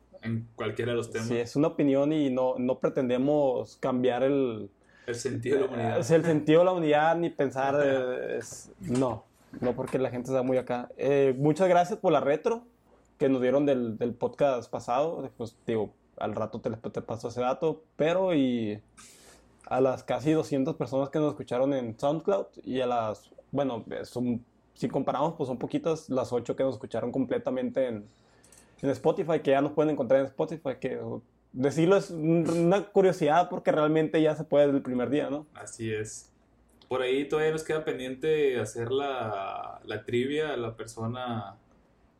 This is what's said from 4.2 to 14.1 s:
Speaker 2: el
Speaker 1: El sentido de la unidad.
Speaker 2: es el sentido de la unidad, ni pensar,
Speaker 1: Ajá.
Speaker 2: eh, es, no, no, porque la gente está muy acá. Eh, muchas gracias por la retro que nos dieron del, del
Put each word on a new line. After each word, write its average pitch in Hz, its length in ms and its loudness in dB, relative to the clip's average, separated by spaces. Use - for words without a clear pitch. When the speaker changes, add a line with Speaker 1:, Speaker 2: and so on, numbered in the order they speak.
Speaker 2:
el 127 480 0
Speaker 1:
El 120 100 -6
sentido 120 440 -2
de 131 80 2
la 127 60 -10
unidad. 117 260 -2
Speaker 2:
es 113 120 -2
el 160 140 6
sentido 156 340 6
de 180 60 8
la 185 80 4
unidad, 156 440 4
ni 170 120 -2
pensar, 135 460 -2
Speaker 1:
Ajá. 143 100 4
Speaker 2:
eh, 127 540 0
es, - 400 -14
no, 127 460 -2
no, 120 140 0
porque 127 240 -4
la 127 100 0
gente 123 220 -8
está 131 100 2
muy 127 160 0
acá. 123 400 -4
Eh, 139 400 2
muchas 156 320 4
gracias 175 300 4
por 185 120 2
la 143 80 4
retro 190 440 0
que 139 100 2
nos 131 140 2
dieron 139 240 4
del, 120 320 0
del 120 160 -2